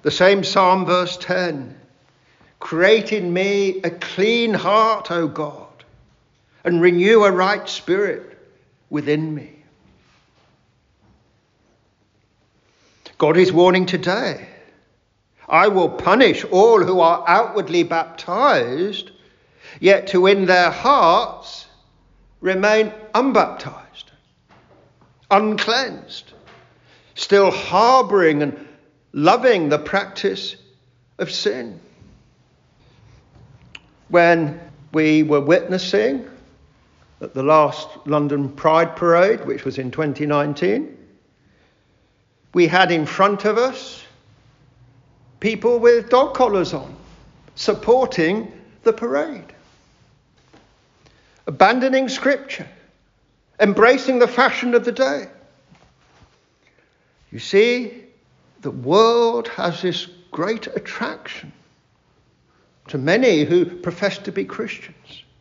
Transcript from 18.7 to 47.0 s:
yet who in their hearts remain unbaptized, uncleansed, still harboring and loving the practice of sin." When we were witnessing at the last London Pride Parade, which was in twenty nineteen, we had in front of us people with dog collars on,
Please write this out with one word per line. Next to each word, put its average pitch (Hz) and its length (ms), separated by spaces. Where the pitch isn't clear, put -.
yet - 320
who 185 160
in 196 180
their 180 260
hearts 220 960
remain 208 540
unbaptized, - 1000
uncleansed, 214 1000
still 196 360
harboring 196 920
and - 240
loving 190 560
the 147 100
practice - 760
of 175 140
sin." - 500
When 170 520
we 156 300
were 147 180
witnessing 185 880
at - 140
the 135 80
last 147 460
London 143 440
Pride 160 460
Parade, 175 500
which - 200
was 139 140
in 127 100
twenty 147 380
nineteen, 147 680
we 175 140
had 180 240
in 160 140
front 202 400
of 208 120
us - 460
people 226 400
with 233 300
dog 254 240
collars 202 400
on, - 220